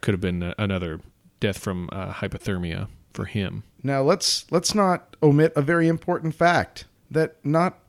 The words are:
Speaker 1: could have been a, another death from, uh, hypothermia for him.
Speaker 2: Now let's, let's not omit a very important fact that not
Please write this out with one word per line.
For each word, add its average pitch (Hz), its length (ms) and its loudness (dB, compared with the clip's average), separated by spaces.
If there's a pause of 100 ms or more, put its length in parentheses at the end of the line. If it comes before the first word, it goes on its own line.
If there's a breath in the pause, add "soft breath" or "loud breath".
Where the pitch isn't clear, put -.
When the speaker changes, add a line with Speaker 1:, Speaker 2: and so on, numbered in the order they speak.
Speaker 1:
could 110 120 0
have 90 80 -4
been 90 220 -2
a, 87 160 -6
another 90 400 -2 (400)
death 98 180 -2
from, 90 340 -6
uh, 95 220 -8
hypothermia 95 720 -6 (260)
for 98 120 -6
him. 104 380 -6 (180)
Speaker 2:
Now 135 220 -2
let's, - 480 0
let's 175 240 0
not 185 480 0
omit 151 320 6
a 147 80 2
very 165 240 2
important 160 480 -2
fact 170 500 2 (240)
that - 340 -2
not 165 460 0